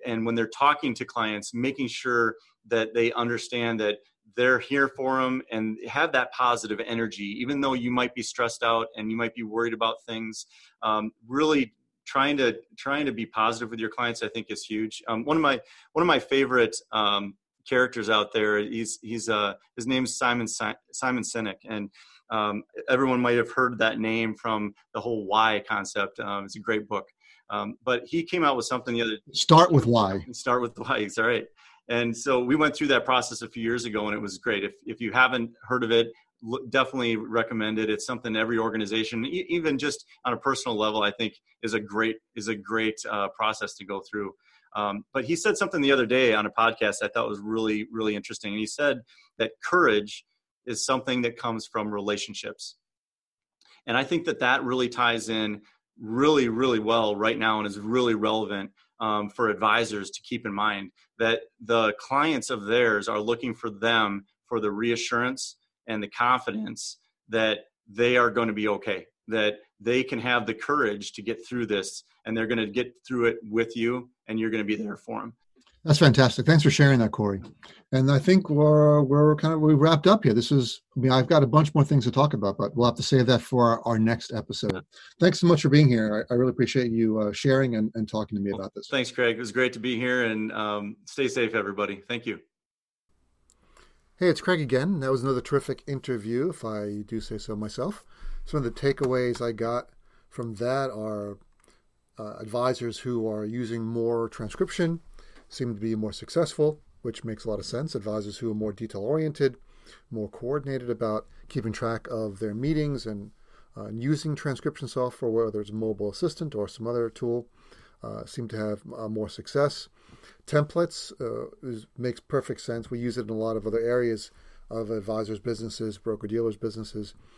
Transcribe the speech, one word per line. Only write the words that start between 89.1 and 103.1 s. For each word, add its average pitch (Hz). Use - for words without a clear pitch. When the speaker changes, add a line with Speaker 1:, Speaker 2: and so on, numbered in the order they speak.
Speaker 1:
Craig. 117
It -
was 113
great 123
to 123
be 120
here, 123
and, 110
um, 104
stay 135
safe, 117
everybody. 101
Thank 120
you. 104
Speaker 2:
Hey, 180
it's 170
Craig 180
again. 143
That 135
was 131
another 127
terrific -
interview, 123
if 147
I 104
do 110
say 107
so 107
myself. 123
Some -
of 139
the 117
takeaways 127
I 120
got 117
from 117
that 131
are, 104
uh, 107
advisors 120
who 117